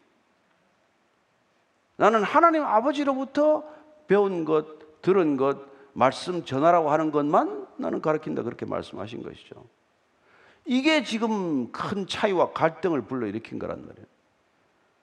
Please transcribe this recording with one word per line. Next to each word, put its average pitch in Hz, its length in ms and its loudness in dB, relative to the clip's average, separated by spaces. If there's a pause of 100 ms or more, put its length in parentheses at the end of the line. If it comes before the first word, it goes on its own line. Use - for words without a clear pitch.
(2000)
"나는 208 280 4
하나님 320 400 4
아버지로부터 277 1000 0 (440)
배운 196 360 2
것, - 580 -4
들은 175 340 4
것, 135 220 0 (340)
말씀 143 520 0
전하라고 156 460 2
하는 156 220 0
것만 208 640 0
나는 - 240 -6
가르친다." 156 420 -4
그렇게 117 240 -8
말씀하신 101 560 -10
것이죠. - 420 -18 (1000)
이게 277 400 2
지금 202 680 -2
큰 - 360 -6
차이와 180 460 0
갈등을 160 500 0
불러일으킨 113 560 -8
거란 85 280 -8
말이에요. - 200 -20 (960)